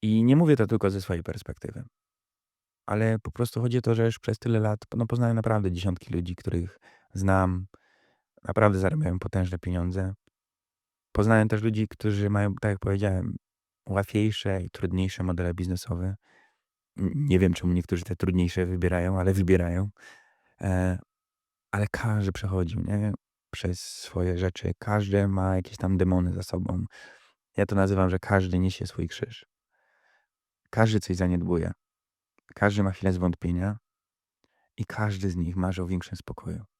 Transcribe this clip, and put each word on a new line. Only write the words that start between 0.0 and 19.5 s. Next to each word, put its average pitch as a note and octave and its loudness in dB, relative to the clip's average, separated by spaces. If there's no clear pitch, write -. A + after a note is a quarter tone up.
I A2 4
nie B2+ 6
mówię D#3 6
to A2+ 2
tylko G2+ 2
ze G2 -4
swojej F2 -4
perspektywy. - -12
Ale A2 0
po - -8
prostu A#2+ -4
chodzi A#2+ 0
o - 0
to, A#2 2
że A2+ 2
już A2+ 0
przez A2 -4
tyle A2+ 0
lat, G#2+ 0
no, A#2 0
poznałem A#2 2
naprawdę G#2+ 0
dziesiątki F2+ -4
ludzi, F2 -4
których - -6
znam. F#2+ 2
Naprawdę G#2 4
zarabiają F#2 0
potężne F2+ -2
pieniądze. F2+ -4
Poznałem A2 6
też G#2+ 0
ludzi, A2 0
którzy G2+ -2
mają, G2+ 2
tak - -2
jak F#2+ -2
powiedziałem, G2 -2
łatwiejsze G2+ 0
i - -10
trudniejsze F#2 -2
modele F2 -2
biznesowe. F2+ -4
N-, F#2+ -2
nie C#3+ 2
wiem, F2+ 4
czemu F2+ -2
niektórzy F2 -2
te - -8
trudniejsze F2+ 2
wybierają, F2+ 0
ale F#2 4
wybierają. F#2 2